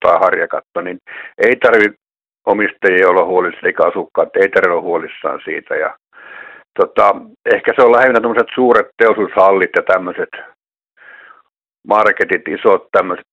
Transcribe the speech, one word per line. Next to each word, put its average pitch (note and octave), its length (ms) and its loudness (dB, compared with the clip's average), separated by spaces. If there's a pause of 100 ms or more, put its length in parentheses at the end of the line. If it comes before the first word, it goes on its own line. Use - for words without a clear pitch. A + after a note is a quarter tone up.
tai F2 180 2
harjakatto, F2+ 640 -4
niin F2+ 180 -10 (380)
ei A#2+ 180 2
tarvi A2+ 380 2 (520)
omistajia G2 640 0
olla F2+ 160 2
huolissaan, F2+ 400 -4
eikä F2 220 0
asukkaat, E2+ 480 -4
ei G2 140 2
tarvitse F#2 220 0
olla E2 100 -2
huolissaan E2 640 -8
siitä. D#2 300 -10
Ja, - 220 -6 (840)
tota, G2+ 360 2 (380)
ehkä A2+ 220 -2
se C3 100 4
on A#2 60 6
lähinnä A#2+ 300 4
tämmöiset A#2 340 -2
suuret A#2+ 320 2 (100)
teollisuushallit G2 800 2
ja F2 60 -2
tämmöiset F2+ 480 -4 (1600)
marketit, G2+ 600 0
isot F#2+ 440 -2
tämmöiset F#2 420 -2